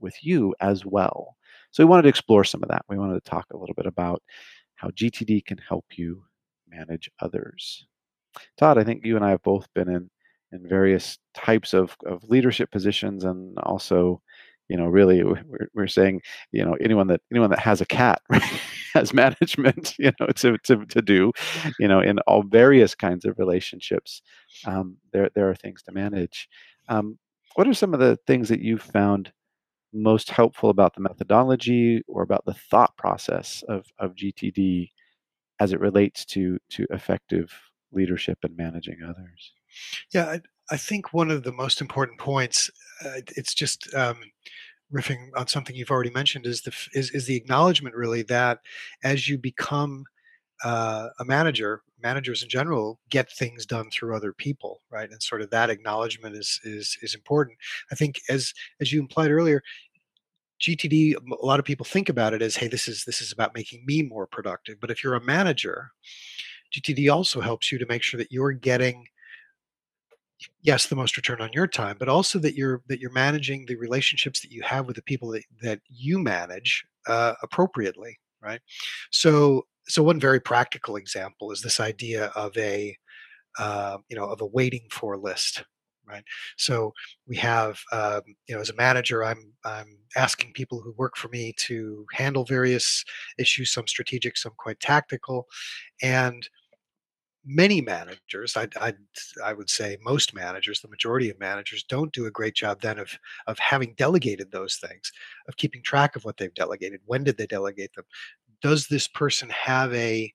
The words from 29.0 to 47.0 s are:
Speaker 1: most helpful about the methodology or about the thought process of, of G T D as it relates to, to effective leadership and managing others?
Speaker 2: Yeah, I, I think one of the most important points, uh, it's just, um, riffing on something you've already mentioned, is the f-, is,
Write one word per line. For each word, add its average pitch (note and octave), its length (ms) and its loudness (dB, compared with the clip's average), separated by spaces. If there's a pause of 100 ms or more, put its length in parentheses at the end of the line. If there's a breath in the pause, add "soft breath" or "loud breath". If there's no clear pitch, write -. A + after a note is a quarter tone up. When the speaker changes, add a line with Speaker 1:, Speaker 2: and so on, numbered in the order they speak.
Speaker 1:
most A2 380 2
helpful - 400 4
about G2 240 6
the F#2+ 80 -12
methodology A#2 1040 2
or - 140 -4
about F#2+ 240 0
the G2 80 -4
thought - 420 4
process - 720 -4
of, G2 200 -6 (100)
of F#2+ 160 -6
G G2 180 -6
T G2+ 200 -6
D F2+ 400 0 (720)
as - 120 2
it - 80 -2
relates G2+ 420 4
to, F#2 340 -2 (120)
to - 200 -4
effective F#2 640 -4 (400)
leadership F#2 520 -2
and E2+ 120 -8
managing E2 480 -10
others? F2 480 -18 (600 loud breath)
Speaker 2:
Yeah, E3+ 140 2
I, E3 140 -8 (300)
I D#3 60 -2
think G3+ 340 -8
one D#3+ 180 2
of D3 140 -2
the B2+ 80 -8
most B2+ 300 -4
important C3+ 360 -4
points, C3+ 540 -2 (320)
uh, C3+ 160 -10 (160)
it's - 180 -8
just, - 400 -6
um, A#2+ 280 -2 (720 loud breath)
riffing C3 420 -6
on B2 120 -4
something C3 280 -6
you've B2+ 160 -8
already B2 200 0
mentioned, C3 340 -6
is A#2+ 160 -6
the A#2+ 100 -12
f-, - 220 -14
is, C3+ 180 -4